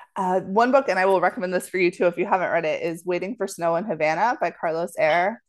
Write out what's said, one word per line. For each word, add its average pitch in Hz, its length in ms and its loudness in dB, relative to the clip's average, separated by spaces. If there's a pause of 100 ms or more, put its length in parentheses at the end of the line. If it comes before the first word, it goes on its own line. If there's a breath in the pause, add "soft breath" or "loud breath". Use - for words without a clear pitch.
(160 loud breath)
Uh, 185 240 0
one 202 320 2
book, 190 160 4
and 185 100 0
I 185 80 2
will 190 140 4
recommend 180 320 0
this 180 160 -2
for 185 100 -4
you 180 120 4
too 185 160 0
if 175 100 2
you 175 100 -2
haven't 190 240 0
read 165 140 0
it, 151 180 -2
is 170 220 -6
Waiting 180 320 -4
for 196 100 -4
Snow 170 300 -2
in 170 80 -2
Havana 165 560 0
by 175 100 0
Carlos 165 480 -4
Aire. 175 500 2